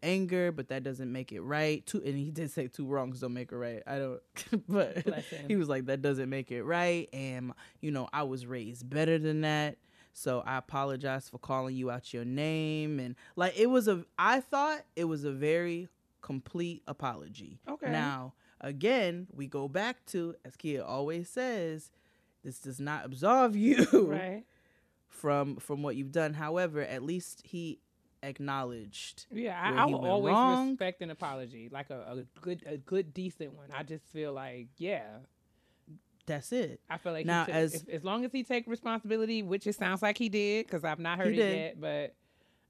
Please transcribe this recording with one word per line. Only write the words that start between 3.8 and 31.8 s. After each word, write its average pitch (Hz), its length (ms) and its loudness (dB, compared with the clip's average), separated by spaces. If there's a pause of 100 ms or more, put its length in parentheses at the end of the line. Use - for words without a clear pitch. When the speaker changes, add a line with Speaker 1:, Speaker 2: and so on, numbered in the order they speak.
Speaker 1:
I 135 120 -4
don't, 127 220 -4 (220)
<laughs> - 240 0
but 180 380 2
Speaker 2:
Bless 156 240 -2
him. 147 180 -8
Speaker 1:
he - 80 4
was 160 140 4
like, 135 160 0
"That 135 160 0
doesn't 135 280 2
make 135 220 -4
it 120 120 -2
right, 170 500 2
and, 127 400 -6 (260)
you 151 120 -2
know, 131 200 -2
I 147 120 -2
was 131 220 -4
raised 123 440 -8
better 160 280 4
than 156 240 2
that, 151 360 2 (360)
so 127 320 0
I 131 120 -2
apologize 135 720 -2
for - 80 -14
calling 131 380 -2
you 127 160 -2
out 123 220 -8
your 120 100 -4
name." 156 760 0
And, 127 160 -6 (200)
like, 180 240 2
it 220 80 10
was 247 220 6
a, 175 160 2 (120)
I 220 240 6
thought 294 400 0 (140)
it 170 100 0
was 156 200 0
a 143 60 0
very 170 580 2 (320)
complete 170 640 -6
apology. 104 800 -8
Speaker 2:
Okay. 285 240 -6
Speaker 1:
Now, 139 420 -2 (280)
again, 175 720 0
we 139 140 -8
go 139 200 -4
back 202 400 -4
to, 170 280 -4 (100)
as 127 100 -16
Kia 143 280 -4
always 147 460 -4
says, 190 640 -4 (520)
this 135 160 -10
does 135 200 -10
not 143 260 -4
absolve 208 500 6
<laughs> - 20 2
you 240 340 8
Speaker 2:
Right. 190 520 6 (640)
Speaker 1:
from, 143 480 0
from 147 260 -4
what 139 140 -2
you've 135 160 -4
done. 160 220 2
However, 156 460 0
at 131 220 -4
least 170 400 -6
he 170 360 -8 (440)
acknowledged 135 1080 -8
Speaker 2:
Yeah, 208 300 -4
I, 196 100 4
Speaker 1:
where 208 80 4
Speaker 2:
I 247 60 8
Speaker 1:
he 294 80 4
Speaker 2:
will - 80 0
Speaker 1:
went 180 120 2
Speaker 2:
always 202 200 4
Speaker 1:
wrong. 254 360 6
Speaker 2:
respect 190 320 -2
an 170 100 -6
apology, 127 600 -8
like 135 200 -10